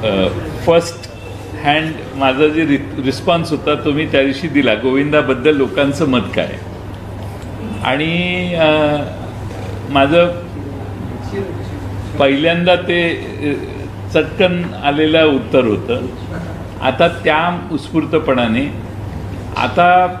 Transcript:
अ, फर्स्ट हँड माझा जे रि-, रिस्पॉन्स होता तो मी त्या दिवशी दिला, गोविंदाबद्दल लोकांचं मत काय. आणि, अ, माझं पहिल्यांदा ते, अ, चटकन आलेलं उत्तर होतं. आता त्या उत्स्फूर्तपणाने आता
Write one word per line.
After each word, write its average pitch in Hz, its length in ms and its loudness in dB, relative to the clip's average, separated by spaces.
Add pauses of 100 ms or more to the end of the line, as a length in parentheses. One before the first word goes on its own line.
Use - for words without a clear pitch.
अ, 98 240 2 (380)
फर्स्ट - 440 2 (540)
हँड 156 280 0 (220)
माझा 135 340 4
जे 156 180 2
रि-, 139 380 0
रिस्पॉन्स 165 460 0
होता 151 240 0
तो 147 180 -2
मी 151 140 0
त्या 139 160 4
दिवशी 139 260 0
दिला, 131 260 4
गोविंदाबद्दल 135 800 2
लोकांचं 139 520 2
मत 127 120 4 (160)
काय. 82 120 0 (1400)
आणि, 175 680 0
अ, 151 420 4 (920)
माझं 147 380 4 (1900)
पहिल्यांदा 165 560 4
ते, 175 360 2 (320)
अ, 147 100 0 (640)
चटकन 175 480 2 (220)
आलेलं 156 420 4
उत्तर 131 380 4
होतं. 113 360 0 (840)
आता - 260 2
त्या 170 640 0
उत्स्फूर्तपणाने 143 1000 0 (840)
आता 180 640 4